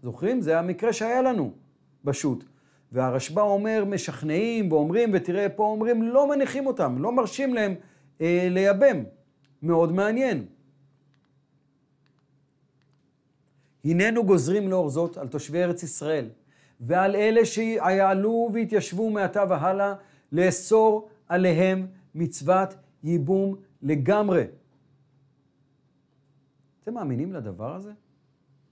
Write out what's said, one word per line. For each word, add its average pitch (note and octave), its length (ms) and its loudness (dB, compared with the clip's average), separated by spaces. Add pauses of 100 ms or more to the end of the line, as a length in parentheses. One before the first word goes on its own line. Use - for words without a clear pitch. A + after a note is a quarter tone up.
זוכרים? G3 380 -4
זה D#3+ 180 0
המקרה F3+ 340 -2
שהיה A#3 300 0
לנו G#3+ 280 0 (540)
בשו"ת. C3+ 400 -2 (480)
והרשב"א C3 480 -2
אומר, G#3 440 0
משכנעים F#3+ 880 -2
ואומרים, E3+ 400 2
ותראה F#3+ 360 0
פה G3+ 160 -2
אומרים, A3 380 0
לא C4 260 4
מניחים C#4 380 0
אותם, D3 320 -2
לא G3+ 140 -2
מרשים B3+ 420 -2
להם, G#3 200 0 (460)
אה, F3 300 2
לייבם. F#3+ 540 4 (600)
מאוד E3 280 2
מעניין. G#3 540 0 (3500)
"הננו G#3 400 2
גוזרים F#3+ 440 2
לאור F3+ 220 0
זאת E3 260 -4
על C#3 120 -10
תושבי D3 340 -4
ארץ F3 200 -2
ישראל, D3 460 -6 (520)
ועל F3+ 360 0
אלה A3+ 280 4
שיעלו G#3+ 1080 0
ויתיישבו A3 580 -2
מעתה G#3 380 0
והלאה, F#3+ 460 0 (380)
לאסור G#3+ 760 2 (200)
עליהם F#3 580 2 (280)
מצוות F3 600 0 (280)
ייבום F#3 540 0 (260)
לגמרי." D#3 600 2 (2500)
אתם A3 120 -10
מאמינים D#3+ 380 -6
לדבר A2 420 -10
הזה? G3+ 180 -16 (800)